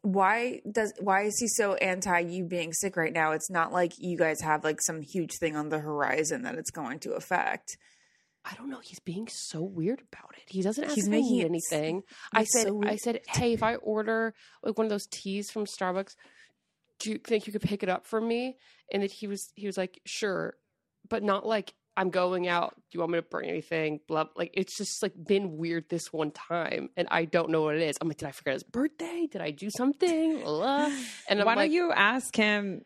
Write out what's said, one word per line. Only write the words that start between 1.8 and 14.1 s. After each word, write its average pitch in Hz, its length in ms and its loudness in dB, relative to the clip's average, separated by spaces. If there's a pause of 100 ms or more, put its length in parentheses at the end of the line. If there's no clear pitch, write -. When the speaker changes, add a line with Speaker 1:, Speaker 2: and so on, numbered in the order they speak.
Speaker 1:
you 175 260 -2
being 170 260 -4
sick 190 240 -4
right 165 160 2
now? 160 200 2
It's 156 180 -2
not 165 240 0
like 175 240 2
you 180 200 -4
guys 156 240 4
have, 156 220 2
like, 156 180 0
some 160 200 -2
huge 160 380 -4
thing 156 160 -2
on 151 140 -4
the 156 100 0
horizon 151 640 0
that - 120 -6
it's 160 160 -8
going 135 280 -8
to - 140 -6
affect. - 640 -2 (680)
Speaker 2:
I - 100 -10
don't 262 140 -12
know. 262 120 -12
He's - 200 -20
being 196 280 -8
so - 320 -8
weird 190 400 -2 (120)
about - 240 -20
it. - 100 -20
He 190 140 -4
doesn't 220 240 0
ask 294 100 -2
Speaker 1:
He's 202 120 2
Speaker 2:
if - 60 2
I 220 40 6
Speaker 1:
making 240 160 4
Speaker 2:
need - 100 4
Speaker 1:
it - 60 2
Speaker 2:
anything. 165 540 0 (280)
I 220 80 6
Speaker 1:
that's 220 140 2
Speaker 2:
said, 226 140 4
Speaker 1:
so 202 80 0
weird. 208 180 0
Speaker 2:
I - 20 0
said, 233 320 -2
"Hey, 240 240 2
if 226 100 2
I 226 140 2
order, 220 580 0 (300)